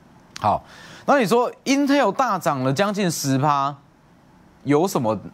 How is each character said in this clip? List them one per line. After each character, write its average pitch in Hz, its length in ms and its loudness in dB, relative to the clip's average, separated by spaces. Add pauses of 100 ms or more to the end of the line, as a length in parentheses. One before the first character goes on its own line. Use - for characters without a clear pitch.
(400)
好， 98 240 0 (420)
那 277 140 4
你 214 80 2
说 233 240 2 (120)
Intel 277 480 2
大 233 280 -2
涨 143 240 -2
了 135 100 0
将 202 180 0
近 190 200 -2
十 135 260 -2
趴， 143 380 0 (880)
有 147 240 2
什 185 120 -2
么 110 160 0 (180)